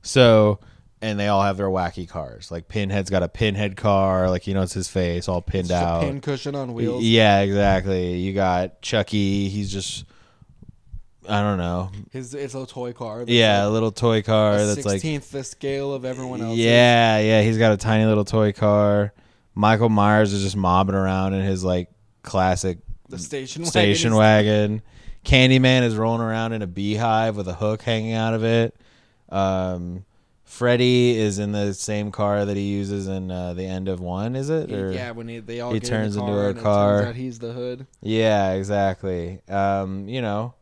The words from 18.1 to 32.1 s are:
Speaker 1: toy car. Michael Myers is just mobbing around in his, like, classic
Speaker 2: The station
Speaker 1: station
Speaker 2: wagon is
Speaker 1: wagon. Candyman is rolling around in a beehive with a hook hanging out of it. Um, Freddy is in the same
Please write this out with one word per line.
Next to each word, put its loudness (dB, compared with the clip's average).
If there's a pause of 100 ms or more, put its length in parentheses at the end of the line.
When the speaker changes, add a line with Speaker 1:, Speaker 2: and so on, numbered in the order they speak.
Speaker 1:
toy 2
car. 2 (420)
Michael 4
Myers 4
is -2
just -4
mobbing 2
around 0
in -2
his, -2
like, -2 (340)
classic 0 (300)
Speaker 2:
The -12
station -10
Speaker 1:
station 2
Speaker 2:
wagon 4
is -6
Speaker 1:
wagon. -20 (420)
Candyman 6
is 0
rolling 0
around -4
in -6
a -6
beehive 0
with -6
a -6
hook -4
hanging -2
out -2
of -2
it. 2 (540)
Um, -4 (400)
Freddy 2
is 0
in -4
the -2
same -6